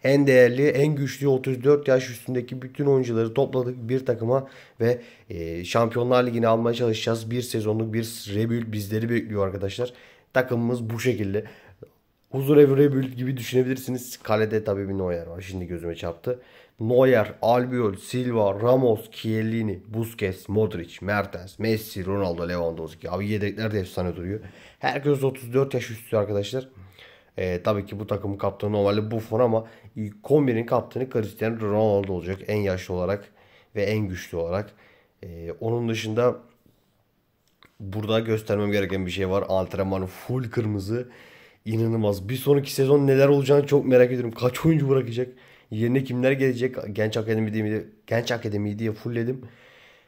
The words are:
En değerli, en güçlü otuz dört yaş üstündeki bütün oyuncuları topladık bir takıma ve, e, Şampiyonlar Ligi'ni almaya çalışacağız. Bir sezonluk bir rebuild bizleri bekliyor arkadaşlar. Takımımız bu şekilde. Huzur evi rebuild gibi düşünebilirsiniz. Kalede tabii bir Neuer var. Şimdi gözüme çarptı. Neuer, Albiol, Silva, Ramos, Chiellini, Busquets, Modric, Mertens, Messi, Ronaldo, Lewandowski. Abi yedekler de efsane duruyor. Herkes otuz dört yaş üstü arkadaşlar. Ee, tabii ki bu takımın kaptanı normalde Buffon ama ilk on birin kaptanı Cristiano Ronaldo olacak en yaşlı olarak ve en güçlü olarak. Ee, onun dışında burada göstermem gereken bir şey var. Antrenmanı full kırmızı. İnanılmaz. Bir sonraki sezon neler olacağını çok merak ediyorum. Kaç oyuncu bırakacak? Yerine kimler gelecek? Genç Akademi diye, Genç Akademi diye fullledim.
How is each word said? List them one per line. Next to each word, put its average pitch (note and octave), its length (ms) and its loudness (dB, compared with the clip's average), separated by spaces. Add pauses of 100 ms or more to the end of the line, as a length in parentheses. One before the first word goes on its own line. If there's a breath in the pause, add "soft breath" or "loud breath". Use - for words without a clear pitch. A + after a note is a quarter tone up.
En C#3 240 4
değerli, B2+ 400 8
en C#3+ 280 2
güçlü C#3 320 -2
otuz C3 360 0
dört C#3+ 240 4
yaş C3 220 2
üstündeki B2+ 520 -8
bütün B2+ 240 -6
oyuncuları A#2 480 2
topladık B2+ 440 -2
bir B2+ 280 -4
takıma B2 420 0 (340 loud breath)
ve, A#2+ 200 0 (280 loud breath)
e, E2 360 -8
Şampiyonlar A#2+ 580 2
Ligi'ni A#2 240 0
almaya A2+ 260 2
çalışacağız. A2+ 580 -2
Bir B2 100 -2
sezonluk A2 520 -2
bir A2+ 100 -2 (320)
rebuild A2+ 360 -2
bizleri G#2+ 380 -4
bekliyor G#2+ 380 0
arkadaşlar. G2 460 -6 (400 loud breath)
Takımımız A#2 560 0
bu A2+ 100 -6
şekilde. G#2 460 -2 (880 loud breath)
Huzur C3+ 260 4
evi C#3 200 10
rebuild C3+ 360 4
gibi B2+ 240 -4
düşünebilirsiniz. B2+ 800 -2
Kalede G#2+ 460 0
tabii G2 260 -2
bir G2 40 -4
Neuer F2+ 340 -4
var. E2+ 140 -12
Şimdi F#2 260 -8
gözüme E2+ 280 -6
çarptı. F2+ 440 -6 (400 loud breath)
Neuer, A#2+ 640 4
Albiol, A#2+ 540 2
Silva, A2 680 0
Ramos, B2 500 4
Chiellini, A2 760 -2
Busquets, A2 600 -6
Modric, F#2 560 -2
Mertens, G2 540 -4
Messi, G#2+ 460 -4
Ronaldo, F2+ 440 -2
Lewandowski. E2 640 -6
Abi G2 180 -4
yedekler G#2 420 -4
de G#2+ 80 -2
efsane F2+ 360 -4
duruyor. F#2 240 -6 (400 loud breath)
Herkes C#3 440 0
otuz C3 300 -4
dört C3+ 200 0
yaş A#2+ 180 -4
üstü A2 260 -4
arkadaşlar. G#2 520 -2 (680 loud breath)
Ee, F2+ 260 -2
tabii G#2 220 0
ki G2+ 140 -10
bu G#2 80 -8
takımın G2 300 -4
kaptanı G#2 340 -2
normalde G#2 400 2
Buffon A2 280 -2
ama A2+ 280 2 (280 loud breath)
ilk G#2+ 360 -6
on D3 160 6
birin A#2 180 0
kaptanı B2 440 -2
Cristiano A2+ 520 -4
Ronaldo G#2 520 2
olacak F2+ 340 -6
en G#2 100 -2
yaşlı F#2+ 360 -2
olarak F2+ 360 -4 (460 soft breath)
ve G#2 80 -2
en G#2+ 240 -2
güçlü F2+ 300 -8
olarak. F2 360 -4 (500 soft breath)
Ee, E2+ 360 -12
onun A#2 300 -2
dışında A2 480 0 (1400)
burada G#2 400 -2
göstermem G#2+ 520 0
gereken F#2+ 340 0
bir F2+ 60 -6
şey F#2+ 180 -2
var. G2 200 0
Antrenmanı F#2+ 560 -2
full B2 440 -6
kırmızı. G#2+ 600 -4 (560 loud breath)
İnanılmaz. A2 640 0
Bir B2+ 60 -2
sonraki C#3 380 2
sezon C#3 340 4
neler C3+ 200 6
olacağını C#3+ 400 4
çok C#3 180 4
merak B2+ 220 8
ediyorum. B2 240 -2
Kaç B2 340 -2
oyuncu D3+ 240 4
bırakacak? B2 380 0 (440 loud breath)
Yerine A#2 320 2
kimler B2+ 280 0
gelecek? B2+ 440 0 (160)
Genç G#2+ 260 -2
Akademi A2 360 0
diye, G#2+ 320 -2 (220)
Genç A#2 240 -2
Akademi G#2 480 -4
diye A2+ 120 -2
fullledim. A#2 500 -6 (680 loud breath)